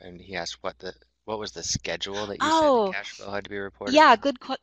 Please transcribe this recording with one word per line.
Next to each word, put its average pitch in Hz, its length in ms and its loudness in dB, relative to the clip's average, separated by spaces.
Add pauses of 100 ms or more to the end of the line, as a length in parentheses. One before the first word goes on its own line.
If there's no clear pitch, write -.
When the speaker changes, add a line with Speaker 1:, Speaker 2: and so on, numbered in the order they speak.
Speaker 1:
and 90 180 -16
he 92 160 -14
asked 85 280 -8
what 92 160 -8
the, 92 160 -12 (320)
what 107 120 -8
was 107 140 -10
the 85 100 -12
schedule 196 640 -6
that 202 160 -6
you 302 80 0
said 320 120 4
the 311 40 4
Speaker 2:
Oh, 220 280 4
Speaker 1:
cash 202 160 -8
flow 101 200 -14
had 202 140 -4
to 196 60 -16
be 202 80 -6
reported 98 360 -6
Speaker 2:
yeah, 302 180 10
Speaker 1:
on? 226 40 8
Speaker 2:
good 254 240 -2
que-, 269 220 -6